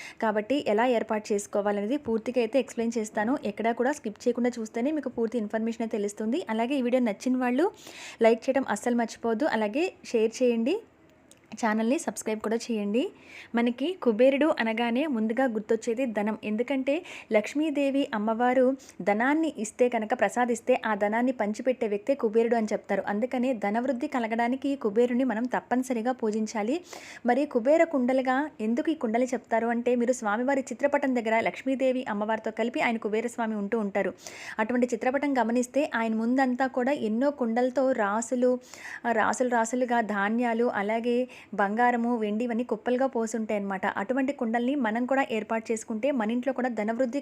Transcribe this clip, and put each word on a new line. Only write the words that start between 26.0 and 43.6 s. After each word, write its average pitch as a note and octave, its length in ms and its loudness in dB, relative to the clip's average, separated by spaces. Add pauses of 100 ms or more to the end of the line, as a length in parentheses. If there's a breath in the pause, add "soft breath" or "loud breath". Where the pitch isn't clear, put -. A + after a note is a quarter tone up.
పూజించాలి. A3 560 -2 (540 loud breath)
మరి C4+ 140 2 (100)
కుబేర C#4+ 300 6 (100)
కుండలుగా B3+ 420 2 (300)
ఎందుకు B3 280 0
ఈ - 80 -2
కుండలు A#3 320 0
చెప్తారు A3+ 400 0
అంటే, A#3+ 180 2 (100)
మీరు A#3+ 180 2
స్వామివారి B3 500 0
చిత్రపటం C#4+ 480 2
దగ్గర A3 160 0 (140)
లక్ష్మీదేవి B3+ 560 0 (100)
అమ్మవారితో A3 460 -2
కలిపి A#3+ 280 0
ఆయన A3+ 180 -2
కుబేర A3 280 0
స్వామి A3 280 -2
ఉంటూ G3+ 240 -2
ఉంటారు. F#3+ 260 0 (520 loud breath)
అటువంటి B3 300 0
చిత్రపటం C4 460 0
గమనిస్తే B3 440 0 (180)
ఆయన A3+ 200 0
ముందంతా B3+ 460 2 (100)
కూడా B3+ 160 2 (160)
ఎన్నో B3 200 2 (120)
కుండలతో B3 440 2 (180)
రాసులు, A#3 480 2 (520 loud breath)
ఆ, A3+ 180 2
రాసులు A#3+ 360 2
రాసులుగా A#3+ 420 2 (160)
ధాన్యాలు, A3+ 520 2 (160)
అలాగే A#3 340 0 (400 loud breath)
బంగారము, A#3 520 4 (120)
వెండి G#3+ 240 0
ఇవన్నీ A#3 240 -2
కుప్పలుగా B3 440 0
పోసుంటాయి A3 460 -2